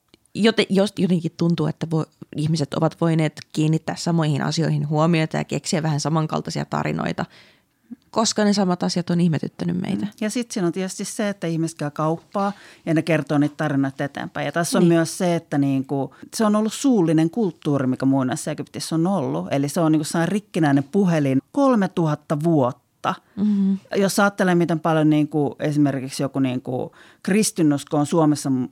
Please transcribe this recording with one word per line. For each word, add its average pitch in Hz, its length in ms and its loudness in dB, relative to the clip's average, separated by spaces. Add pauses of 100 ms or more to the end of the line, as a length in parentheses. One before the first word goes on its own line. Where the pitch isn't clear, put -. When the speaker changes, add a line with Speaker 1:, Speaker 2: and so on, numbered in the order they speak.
(340)
Speaker 1:
jote-, 214 360 2
jos 196 280 2
jotenkin 170 380 0
tuntuu, 170 300 0
että 156 280 -6
vo-, 156 120 0 (300)
ihmiset 156 380 -2
ovat 160 260 0
voineet 160 400 0 (120)
kiinnittää 160 440 0
samoihin 151 460 0
asioihin 151 460 -2
huomiota 160 480 0
ja 151 80 -2
keksiä - 380 -4
vähän 151 180 0
samankaltaisia 156 640 -2
tarinoita, - 600 -4 (880)
koska 220 340 0
ne 208 80 4
samat 185 300 0
asiat 180 280 -2
on 175 100 2
ihmetyttänyt 175 600 -2
meitä. 202 260 -4
Speaker 2:
Mm. 208 40 -6 (100)
Ja 214 100 -6
sit 240 200 -6
siinä 185 160 -4
on 165 60 -2
tietysti 185 320 -8
se, 208 240 -6
että 196 180 -8
ihmiset 165 320 -4
käy 147 120 -6
kauppaa 165 600 -4 (340)
ja 160 80 0
ne 160 80 2
kertoo 156 360 0
niitä 147 180 2
tarinoita 139 480 -2
eteenpäin. 147 420 -8
Ja 143 60 -6
tässä 170 260 -2
on 180 40 6
Speaker 1:
Niin. 175 100 6
Speaker 2:
myös 165 260 0
se, 175 180 0
että 160 220 -4
niinku, 139 560 -2 (220)
se 226 80 0
on 208 120 2
ollut 214 160 -2
suullinen 165 580 2
kulttuuri, 156 560 -2
mikä 127 200 0
muinaisessa 135 440 0
Egyptissä 143 440 -8
on 165 120 2
ollut. 170 440 -2
Eli 139 180 0
se 175 120 -2
on 156 120 4
niinku 151 120 2
sellainen 165 280 -2
rikkinäinen 151 520 2
puhelin 160 540 2 (140)
kolmetuhatta 185 920 0
vuotta. 147 420 2 (500)
Speaker 1:
Mm-hmm. 196 420 2 (180)
Speaker 2:
Jos 196 240 2
ajattelee, 202 340 2
miten 170 260 2
paljon 156 300 2
niinku 151 480 0
esimerkiksi 139 640 0
joku 139 160 -4
niinku 127 540 -4 (300)
kristinusko 165 720 0
on 147 100 2
Suomessa 151 440 2
mu-, 127 220 -2